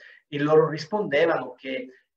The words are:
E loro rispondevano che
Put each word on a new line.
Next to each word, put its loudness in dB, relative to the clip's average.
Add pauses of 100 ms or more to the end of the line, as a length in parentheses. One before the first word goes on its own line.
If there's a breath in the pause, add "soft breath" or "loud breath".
(280 loud breath)
E -8
loro 4
rispondevano -2
che -10 (280 loud breath)